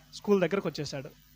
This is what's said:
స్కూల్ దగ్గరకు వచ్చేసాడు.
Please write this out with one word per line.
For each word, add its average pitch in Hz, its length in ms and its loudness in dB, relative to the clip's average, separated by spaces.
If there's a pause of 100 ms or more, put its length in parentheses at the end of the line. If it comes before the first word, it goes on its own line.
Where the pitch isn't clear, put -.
(140)
స్కూల్ 202 260 2
దగ్గరకు 180 280 0
వచ్చేసాడు. 143 400 -8 (280)